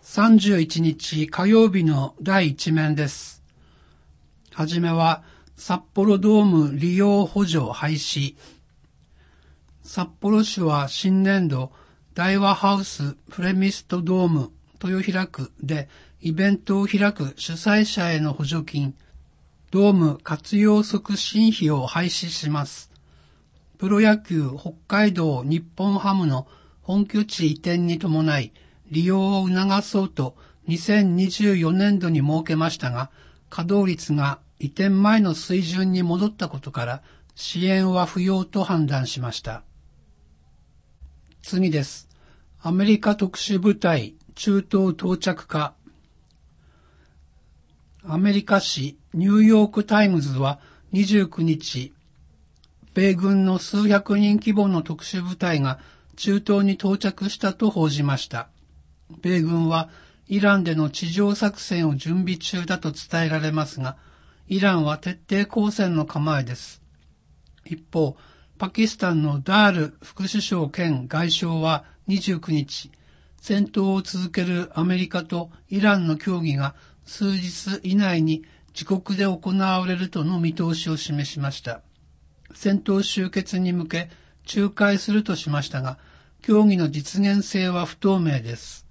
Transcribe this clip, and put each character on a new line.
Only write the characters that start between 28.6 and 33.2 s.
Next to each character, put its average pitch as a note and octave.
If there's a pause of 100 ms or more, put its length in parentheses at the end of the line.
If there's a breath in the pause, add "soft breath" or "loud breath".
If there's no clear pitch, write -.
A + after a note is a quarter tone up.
利 D#3+
用 F#3+
を F#3
促 G3
そ G3+
う F#3+
と C3 (320 soft breath)
二 E3
千 G3+
二 F#3
十 G3+
四 E3
年 G3+
度 F3+
に D3+
設 D#3
け D#3+
ま D#3+
し -
た B2
が、 B2+ (380 soft breath)